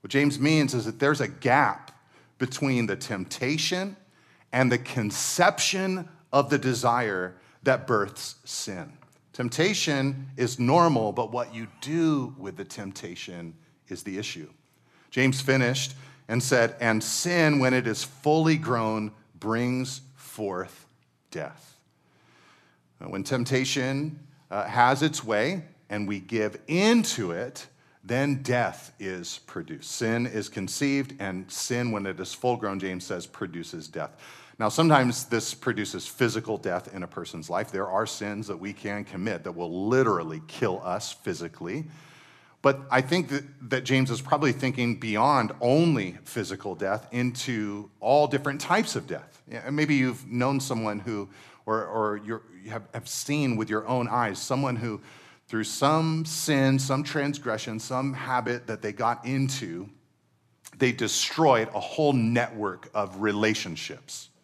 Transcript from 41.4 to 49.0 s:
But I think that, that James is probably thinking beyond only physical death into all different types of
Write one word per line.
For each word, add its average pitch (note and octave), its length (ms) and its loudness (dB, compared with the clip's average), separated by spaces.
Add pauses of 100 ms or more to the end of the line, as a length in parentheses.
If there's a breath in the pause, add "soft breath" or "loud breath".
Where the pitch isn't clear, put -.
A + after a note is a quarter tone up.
But C3+ 180 4 (100)
I B2+ 120 6
think E3 260 0
that, C#3+ 160 -2 (260)
that B2+ 140 0
James C3 260 4
is A2+ 120 -2
probably C#3+ 300 2
thinking B2 460 0
beyond A2+ 640 4
only B2 640 4
physical F#2+ 500 -6
death G2 380 -2
into A#2 800 -4 (100)
all C#3+ 280 6
different C#3 320 -2
types - 360 0
of - 100 -6